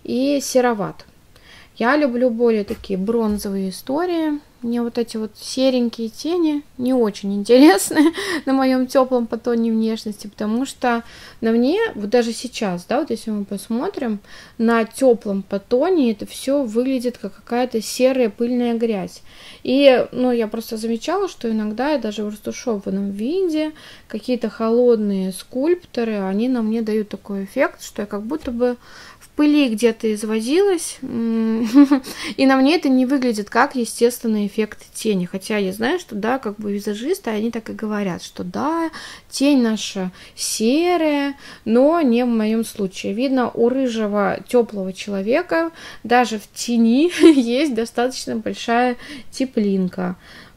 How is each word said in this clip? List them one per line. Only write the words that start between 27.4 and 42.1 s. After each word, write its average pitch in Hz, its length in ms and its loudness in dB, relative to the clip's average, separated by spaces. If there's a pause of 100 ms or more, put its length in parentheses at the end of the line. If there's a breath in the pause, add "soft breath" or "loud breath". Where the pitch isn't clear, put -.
эффект, 269 400 -4
что - 180 -12
я 208 60 -4
как 208 160 -8
будто 277 280 -6
бы 240 260 -2 (420 loud breath)
в - 160 -20
пыли 294 340 4
где-то 226 440 0
извозилась, 254 880 0
м, 226 640 -2
<laughs> 277 680 4
и 269 80 4
на 269 120 6
мне 277 180 4
это 302 140 0
не 254 160 4
выглядит 240 440 0
как 269 260 2
естественный 226 720 0
эффект - 460 -6
тени. 190 320 -2
Хотя 196 320 -6
я 190 160 -2
знаю, 247 260 -2
что, 233 160 -14
да, 226 240 -2
как 208 180 -8
бы 208 140 -6
визажисты, 214 580 -4
они 220 220 -2
так 226 180 -10
и 202 40 -8
говорят, 202 500 -6
что - 200 -12
да, 302 480 -4 (380 loud breath)
тень 277 320 2
наша 196 500 -2 (240 loud breath)
серая, 294 1000 0 (300 loud breath)
но 277 360 4
не 240 220 2